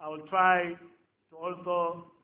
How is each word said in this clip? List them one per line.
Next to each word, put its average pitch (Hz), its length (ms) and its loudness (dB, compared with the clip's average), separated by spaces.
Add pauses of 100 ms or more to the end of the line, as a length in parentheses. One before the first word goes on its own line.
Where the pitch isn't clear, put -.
I 156 80 -12
will 156 200 -12
try 185 440 4 (580)
to 160 60 -20
also 175 680 -4 (180)